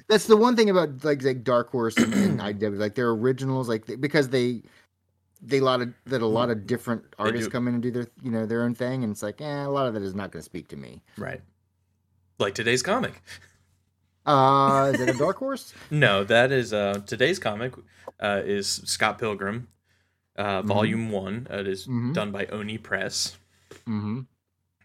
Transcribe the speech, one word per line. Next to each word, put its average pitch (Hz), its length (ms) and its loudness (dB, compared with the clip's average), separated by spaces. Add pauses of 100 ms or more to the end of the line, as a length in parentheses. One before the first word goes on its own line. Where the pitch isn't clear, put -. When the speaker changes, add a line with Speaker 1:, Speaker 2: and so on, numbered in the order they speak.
Speaker 1:
That's 214 180 4
the 220 100 10
one 233 200 6
thing 214 140 6
about, 151 340 2
like, 147 180 2
like, 131 220 0
Dark 120 260 2
Horse 220 260 0
and, 226 180 4
and 185 280 2
Speaker 2:
<clears throat> 98 60 -4
Speaker 1:
I 107 40 -2
D 101 80 -6
W, 104 200 0
like, 107 140 -2
their 120 160 2
originals, 127 580 0
like, 113 180 -4
they, 110 100 -8
because 143 320 2
they, 123 340 0 (800)
they 135 180 0
lot 127 220 2
of, 120 100 -6 (140)
that 120 160 -2
a 117 40 2
lot 117 240 2
of 107 160 -4
different 117 360 -4
Speaker 2:
They - 220 -20
Speaker 1:
artists 113 220 -2
Speaker 2:
do. - 40 -6
Speaker 1:
come 123 180 -2
in 120 60 0
and 120 80 -2
do 123 80 -2
their, 120 160 -6 (160)
you 127 80 -8
know, 113 160 -2
their 117 160 0
own 120 120 0
thing, 127 300 -4
and 110 80 -2
it's 98 100 -10
like, 104 180 -8
eh, 143 240 -6
a 139 40 -6
lot 139 180 0
of 117 80 -4
that 104 80 -4
is 95 120 -6
not 98 160 -6
gonna 82 120 -12
speak 80 260 -14
to 78 80 -16
me. 62 260 -16 (160)
Speaker 2:
Right. 87 220 -10 (960)
Like 101 160 0
today's 123 280 0
comic. 202 400 -2 (1040)
Speaker 1:
Uh, 139 680 6
is 127 60 0
it 127 140 -2
a 123 40 -8
Dark 175 180 2
Speaker 2:
<laughs> - 20 -18
Speaker 1:
Horse? 262 340 -8 (180)
Speaker 2:
No, 107 340 4
that 117 280 6
is, 120 200 0
uh, 101 340 0
today's 139 320 0
comic, 113 340 -4 (480)
uh, 101 240 -2
is 101 240 -2
Scott - 500 -2
Pilgrim, 107 500 -4 (680)
uh, 101 220 -2
Speaker 1:
Mm-hmm. 101 100 -4
Speaker 2:
Volume 110 420 0
One. 101 400 -6
It 101 180 -6
is 95 180 -6
Speaker 1:
Mm-hmm. 123 260 -2
Speaker 2:
done 107 200 -2
by 98 140 -6
Oni 107 320 -8
Press. - 580 -6 (500)
Speaker 1:
Mm-hmm. 107 340 -4 (640)